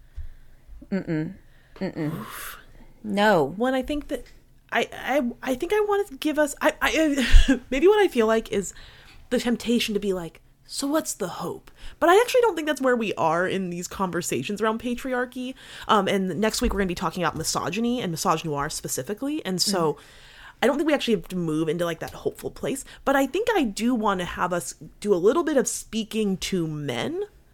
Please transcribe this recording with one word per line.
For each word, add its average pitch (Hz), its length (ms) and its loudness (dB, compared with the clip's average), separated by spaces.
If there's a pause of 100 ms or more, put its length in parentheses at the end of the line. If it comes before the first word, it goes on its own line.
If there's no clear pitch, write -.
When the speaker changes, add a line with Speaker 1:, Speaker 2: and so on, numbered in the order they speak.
(920)
Speaker 1:
Mm-mm. 170 420 -4 (420)
Mm-mm. 165 380 -6
Speaker 2:
Oof. - 440 -12 (460)
Speaker 1:
No. 196 540 4
Speaker 2:
When 254 160 0
I 262 80 0
think 294 280 -6
that, - 160 -8 (460)
I, 233 220 0
I, 254 580 -2
I 254 40 0
think 349 180 -4
I 427 80 4
want 403 280 0
to 269 80 -18
give 302 220 -2
us, 294 220 0
I, - 200 2
I, 269 840 6
<laughs> - 40 -12
maybe 277 180 4
what 427 120 8
I 392 80 6
feel 220 200 2
like 226 240 0
is 190 220 -2 (560)
the 247 100 2
temptation 233 540 0
to 202 60 0
be 196 140 0
like, 170 280 -10 (240)
"So - 220 -6
what's 302 260 -2
the 185 140 -6
hope?" - 440 -10 (280)
But 320 100 6
I 381 100 10
actually 494 220 4
don't 440 140 4
think 311 120 -4
that's 302 140 -2
where 254 140 4
we 226 200 -2
are 165 320 2
in 185 220 -2
these 175 180 -6
conversations 180 720 -4
around 220 200 0
patriarchy. 247 720 -6 (340)
Um, 196 200 4
and 185 320 0
next 220 220 0
week 233 120 0
we're 196 60 -2
gonna 196 80 0
be 175 80 -2
talking 175 280 -4
about 156 120 0
misogyny 180 680 -2
and 165 120 -2
misogynoir 156 580 -2
specifically. 214 760 -6
And 185 160 -2
so 170 320 2
Speaker 1:
Mm. - 40 -20 (640)
Speaker 2:
I 214 60 2
don't 269 120 4
think 311 100 0
we 311 80 2
actually 233 180 0
have 175 140 -2
to 185 80 -8
move 160 340 -2
into, 170 160 -2
like, 170 140 -4
that 135 100 -10
hopeful - 400 -8
place. - 340 -6 (220)
But 269 100 2
I 277 120 2
think 370 280 -2
I 349 80 2
do 226 300 0
wanna 202 320 0
have 175 260 -4
us 175 220 -4 (260)
do 208 140 2
a - 20 2
little 220 280 4
bit 302 120 0
of 254 120 2
speaking 214 720 -4
to 175 280 -2
men 151 600 -4 (280)